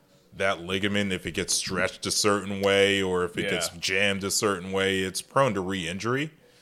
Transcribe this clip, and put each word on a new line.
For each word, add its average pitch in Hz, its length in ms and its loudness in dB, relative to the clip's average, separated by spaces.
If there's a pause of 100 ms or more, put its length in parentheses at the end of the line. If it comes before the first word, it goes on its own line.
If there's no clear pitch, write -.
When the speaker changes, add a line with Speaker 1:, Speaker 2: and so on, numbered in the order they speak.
(360)
Speaker 1:
That 95 240 0
ligament, 98 520 0
if 90 140 -6
it 85 60 -6
gets 90 220 -2
stretched 92 520 -2
a 92 60 -2
certain 101 500 0
way 98 400 6
or 90 220 2
if 87 120 -6
it 95 140 -2
gets 87 220 -2
Speaker 2:
Yeah. 87 80 -14
Speaker 1:
jammed 98 420 0
a 98 80 -4
certain 95 400 0
way, 95 300 2
it's 92 200 -4
prone 135 340 0
to 98 60 0
re-injury. 98 680 -4 (320)